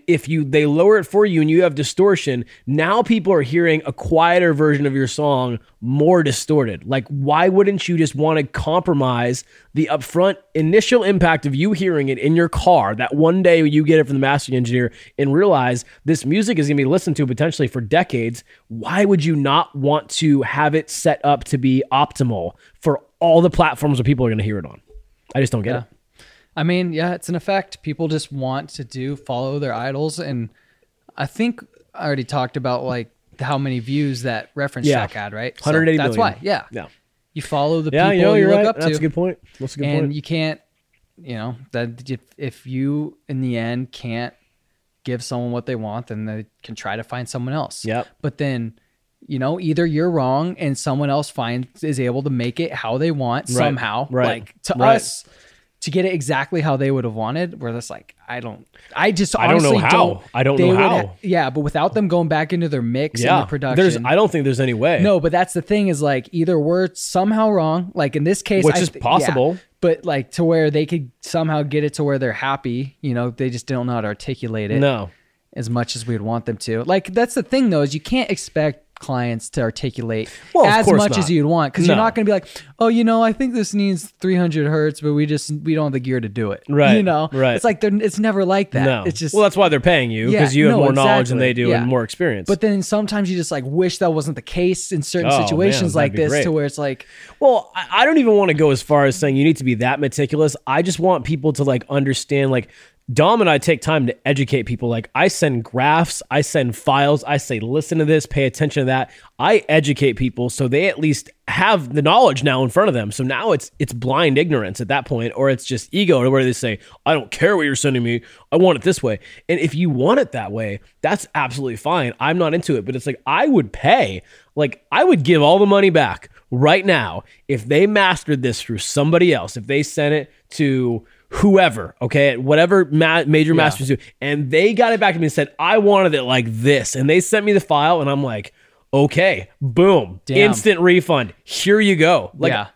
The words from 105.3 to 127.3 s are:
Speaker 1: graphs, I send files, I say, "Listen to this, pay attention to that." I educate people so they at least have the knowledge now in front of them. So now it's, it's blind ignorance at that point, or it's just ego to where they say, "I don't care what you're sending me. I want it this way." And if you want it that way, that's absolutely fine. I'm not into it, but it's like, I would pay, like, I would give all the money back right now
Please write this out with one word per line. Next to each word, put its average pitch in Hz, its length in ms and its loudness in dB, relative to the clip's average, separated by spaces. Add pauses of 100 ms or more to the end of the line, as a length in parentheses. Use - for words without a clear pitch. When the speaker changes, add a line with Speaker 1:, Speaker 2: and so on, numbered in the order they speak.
Speaker 1:
graphs, 147 680 0
I 139 100 0
send 131 340 -2
files, 143 500 2
I 143 120 -2
say, 127 240 -4
"Listen 147 380 -4
to 151 80 2
this, 156 180 2
pay 139 220 -2
attention 147 340 -2
to 131 60 0
that." 131 240 -2 (280)
I 202 300 2
educate 139 460 2
people 123 340 -4
so 131 200 -4
they 147 180 0
at 190 120 -4
least 151 300 -2 (180)
have 180 460 0
the 147 80 -2
knowledge 156 420 4
now 131 220 0
in 123 60 -2
front 196 180 2
of 156 60 0
them. 107 180 -4
So - 100 -6
now 135 300 -2
it's, - 260 -4
it's 143 140 -4
blind 131 460 0
ignorance 127 420 -2
at 110 80 -10
that 135 160 -2
point, 117 320 -4
or 135 140 2
it's 127 160 -2
just - 260 -8
ego 170 300 2
to 127 80 2
where 135 140 2
they 127 100 0
say, 110 240 -4 (260)
"I 156 80 2
don't 135 180 -2
care 190 280 2
what 151 80 0
you're 139 100 -2
sending 131 260 0
me. 117 200 -2 (280)
I - 60 2
want 175 220 4
it 113 60 -16
this 180 180 0
way." 110 160 -2 (320)
And 170 100 -2
if 147 140 -2
you 170 160 0
want 147 300 2
it - 120 -2
that 107 180 -8
way, 104 300 -6 (220)
that's - 320 -2
absolutely 131 420 -4
fine. 147 440 -2
I'm 151 180 0
not 160 160 0
into 165 220 -2
it, 101 100 -4
but 127 100 -6
it's 123 100 -10
like, 139 200 -6
I - 220 2
would 170 220 2
pay, 139 520 0 (340)
like, 147 340 -2
I 208 140 4
would 254 200 4
give 156 180 4
all 160 160 6
the 202 80 4
money 196 240 4
back 143 400 0 (200)
right 151 360 2
now 110 380 -2 (240)